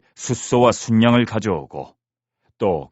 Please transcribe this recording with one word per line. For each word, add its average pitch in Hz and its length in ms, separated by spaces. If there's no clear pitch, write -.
숫소와 123 560
순양을 117 540
가져오고 90 680
또 87 340